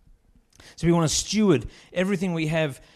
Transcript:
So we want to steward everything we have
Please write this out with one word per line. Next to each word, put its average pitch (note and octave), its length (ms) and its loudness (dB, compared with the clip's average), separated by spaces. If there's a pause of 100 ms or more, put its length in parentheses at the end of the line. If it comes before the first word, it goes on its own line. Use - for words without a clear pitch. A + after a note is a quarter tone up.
(760)
So - 120 -6
we E3+ 60 4
want E3 160 2
to - 60 -2
steward F#3+ 520 2 (260)
everything F#3 400 -2
we E3 140 -2
have D#3 340 -2 (160)